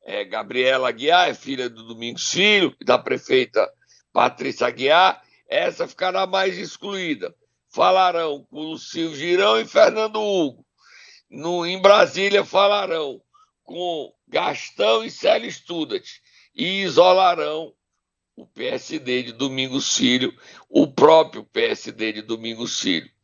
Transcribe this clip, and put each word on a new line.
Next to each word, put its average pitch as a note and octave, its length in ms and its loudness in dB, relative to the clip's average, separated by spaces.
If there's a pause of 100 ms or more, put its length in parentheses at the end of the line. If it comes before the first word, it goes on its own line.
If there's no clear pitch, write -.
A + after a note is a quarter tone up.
É, G2+ 180 -6
Gabriela B2 640 0
Aguiar D3+ 400 2
é B2 40 -6
filha B2+ 340 -8
do A2+ 160 -14
Domingos A#2 460 -10
Filho, F#3+ 460 2 (100)
da B2+ 140 4
prefeita B2 680 0 (460)
Patrícia B2+ 540 0
Aguiar. C#3+ 520 2 (280)
Essa E3+ 380 -4
ficará F#3 400 -4
mais F#3+ 320 -2
excluída. F#3 800 -10 (320)
Falarão E3+ 840 0
com D3 120 -14
Lucílio D#3+ 520 -8
Girão F3+ 460 0
e A3+ 60 -4
Fernando G#3+ 560 2
Hugo. F#3 440 -2 (640)
No, E3+ 360 -6
em F#3 160 -6
Brasília G3 640 4
falarão F#3 760 0 (400)
com E3 520 -8 (160)
Gastão G3 760 -2
e A3 80 -10
Célio A3+ 400 0
Studat. D3+ 680 -10 (340)
E F#3+ 280 -4
isolarão E3 880 2 (600)
o - 120 -20
P A#2+ 220 -10
S B2+ 300 -8
D B2+ 260 -4
de A#2+ 100 -12
Domingos C3 640 -4
Filho, B2+ 360 0 (360)
o D3 180 4
próprio D3+ 560 6
P A2+ 220 -2
S A2 260 -4
D A2 220 -6
de G#2+ 80 -10
Domingos A2+ 580 -8
Filho. F2 320 -4 (120)